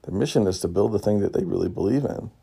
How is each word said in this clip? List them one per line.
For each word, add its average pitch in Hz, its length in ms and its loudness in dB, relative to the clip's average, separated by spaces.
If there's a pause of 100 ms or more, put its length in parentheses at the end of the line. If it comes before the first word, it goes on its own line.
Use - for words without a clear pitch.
Their 87 120 -8
mission 117 320 2
is 92 140 -2
to 90 80 -2
build 101 240 2
the 104 60 0
thing 104 220 2
that - 120 0
they - 120 0
really 90 240 -2
believe 127 360 0
in - 260 -6 (120)